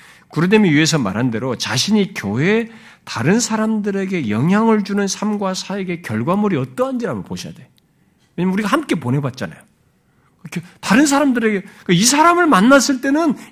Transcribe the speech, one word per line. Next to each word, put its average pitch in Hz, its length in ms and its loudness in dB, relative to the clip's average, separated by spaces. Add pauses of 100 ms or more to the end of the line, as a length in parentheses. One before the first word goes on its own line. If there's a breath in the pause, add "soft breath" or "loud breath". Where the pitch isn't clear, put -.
(280 soft breath)
구르데미 190 440 2
위에서 151 260 2
말한 117 320 -2
대로 113 260 -4
자신이 190 580 -2
교회에 175 540 -2 (360 loud breath)
다른 156 360 0
사람들에게 202 880 -2
영향을 202 560 2
주는 202 240 -2
삶과 202 460 -4
사역의 180 480 -8
결과물이 175 540 -2
어떠한지를 233 540 -4
한번 98 180 -8
보셔야 87 260 -12
돼. - 160 -20 (680)
왜냐면 185 180 -2
우리가 208 140 -2
함께 285 260 -2
보내봤잖아요. 123 640 -4 (840)
이렇게 - 200 -10 (180 loud breath)
다른 262 260 2
사람들에게, 247 540 0
그러니까 - 320 -6
이 175 100 4
사람을 330 440 4
만났을 262 560 4
때는 285 340 0 (160 loud breath)